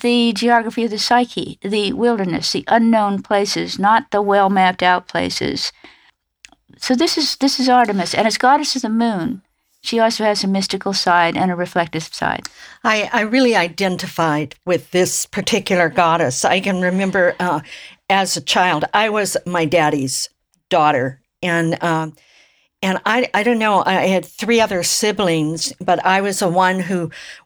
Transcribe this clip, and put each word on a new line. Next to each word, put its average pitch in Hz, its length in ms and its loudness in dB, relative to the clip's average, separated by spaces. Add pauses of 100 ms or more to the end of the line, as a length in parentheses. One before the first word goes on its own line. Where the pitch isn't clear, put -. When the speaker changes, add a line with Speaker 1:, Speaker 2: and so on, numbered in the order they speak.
Speaker 1:
the 240 340 2
geography 233 500 0
of 226 60 -2
the 208 80 -4
psyche, 240 640 0
the 202 300 -2
wilderness, 196 600 -2
the 151 160 -4
unknown 214 540 2
places, 196 560 -2
not 208 320 2
the 202 120 0
well-mapped 196 600 2
out 180 260 2
places. - 640 -4 (1040)
So - 160 -2
this 330 240 0
is, - 180 -2
this 269 220 0
is 262 100 0
Artemis, 214 460 2
and 208 120 2
as 214 120 0
goddess 285 380 2
of 254 60 -4
the 220 60 -4
moon, 220 540 -2 (420)
she 226 140 -2
also 226 260 2
has 208 200 0
a 196 40 -2
mystical 196 440 -2
side 175 440 2
and 185 140 0
a 175 60 -4
reflective 170 480 -4
side. - 420 -6 (380)
Speaker 2:
I, 214 280 0
I 220 100 2
really 233 340 2
identified 170 1000 -2 (100)
with - 280 -2
this 180 340 0
particular 190 600 0
goddess. 165 560 0
I 180 160 2
can 185 200 -2
remember, 185 600 0
uh, 175 200 -2 (480)
as 190 280 0
a 156 40 -6
child, 180 520 0
I 214 160 2
was 208 280 -2 (100)
my 175 180 -2
daddy's 151 640 0 (400)
daughter. 143 520 0 (220)
And, 170 400 -2
um, 160 320 -2 (680)
and 190 240 -2
I, 240 260 0
I 208 100 0
don't 233 160 2
know, 214 260 2
I 185 220 2
had 185 180 0
three 226 360 0
other 202 220 0
siblings, 165 1000 -2
but 180 240 0
I 190 160 4
was 196 200 -4
the 196 80 0
one 185 320 2
who 175 300 -4 (360)